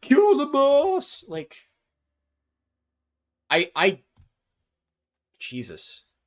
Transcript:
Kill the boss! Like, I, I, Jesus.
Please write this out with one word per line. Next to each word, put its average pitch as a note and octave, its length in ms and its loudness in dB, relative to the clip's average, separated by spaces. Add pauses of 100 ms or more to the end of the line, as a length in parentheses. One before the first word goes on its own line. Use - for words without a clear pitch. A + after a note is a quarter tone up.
Kill G4+ 340 4
the C#4+ 100 -2
boss! D4 800 0
Like, D#3+ 280 -12 (1900)
I, E3+ 240 0
I, F3+ 260 0 (1400)
Jesus. - 680 -14 (220)